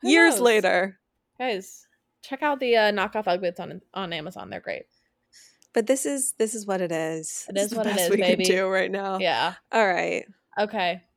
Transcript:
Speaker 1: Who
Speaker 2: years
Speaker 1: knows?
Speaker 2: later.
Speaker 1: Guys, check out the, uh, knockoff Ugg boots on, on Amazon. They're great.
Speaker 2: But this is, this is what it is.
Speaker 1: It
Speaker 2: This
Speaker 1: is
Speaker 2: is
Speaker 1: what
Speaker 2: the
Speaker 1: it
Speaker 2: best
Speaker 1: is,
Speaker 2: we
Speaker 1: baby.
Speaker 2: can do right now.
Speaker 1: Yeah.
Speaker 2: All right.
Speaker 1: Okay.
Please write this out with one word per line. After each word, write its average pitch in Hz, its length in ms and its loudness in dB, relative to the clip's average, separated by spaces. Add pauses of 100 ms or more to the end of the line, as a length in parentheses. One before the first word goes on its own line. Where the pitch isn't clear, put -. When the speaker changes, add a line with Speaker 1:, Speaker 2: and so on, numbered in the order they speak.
Speaker 1:
Who 254 80 0
Speaker 2:
years 330 240 8
Speaker 1:
knows? 254 80 0
Speaker 2:
later. 190 580 2 (400)
Speaker 1:
Guys, - 480 -6 (340)
check 269 220 -8
out 285 160 0
the, 240 160 4
uh, 214 160 4
knockoff 208 340 -2
Ugg 180 140 0
boots 180 180 -4
on, 175 240 -10 (100)
on 180 200 -8
Amazon. 160 360 -10
They're 98 120 -10
great. - 240 -8 (880)
Speaker 2:
But 220 140 0
this 269 180 2
is, 277 320 -4
this 220 160 -2
is 214 100 -10
what 196 160 -2
it 175 120 -4
is. 160 560 -6
Speaker 1:
It 190 80 -8
Speaker 2:
This 202 80 0
Speaker 1:
is 208 80 -6
Speaker 2:
is 240 40 -6
Speaker 1:
what 226 60 -2
Speaker 2:
the 214 80 0
Speaker 1:
it 208 40 -2
Speaker 2:
best 190 100 2
Speaker 1:
is, 170 60 2
Speaker 2:
we 202 80 4
Speaker 1:
baby. 185 260 2
Speaker 2:
can 185 120 4
do 190 120 0
right 190 240 0
now. 196 260 -4
Speaker 1:
Yeah. 165 360 0 (180)
Speaker 2:
All 226 120 4
right. 175 400 0 (320)
Speaker 1:
Okay. 196 460 -2 (140)